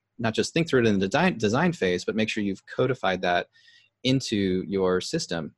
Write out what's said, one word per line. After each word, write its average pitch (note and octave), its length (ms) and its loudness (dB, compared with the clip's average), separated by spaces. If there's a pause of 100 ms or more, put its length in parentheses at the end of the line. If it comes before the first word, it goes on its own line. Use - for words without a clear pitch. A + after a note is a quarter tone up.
(180)
not A#2 160 -2
just - 180 0
think E3 160 0
through C3 120 4
it A#2 60 4
in G#2 120 4
the F#2+ 100 0
design, D#3+ 300 2
design B2+ 340 2
phase, F2+ 320 -2
but G#2 100 -4
make A2 140 0
sure G#2+ 160 -4
you've G2 220 -4
codified G#2 560 -2
that F2 260 0 (560)
into G2+ 640 0
your F#2 320 0
system. E2 580 -6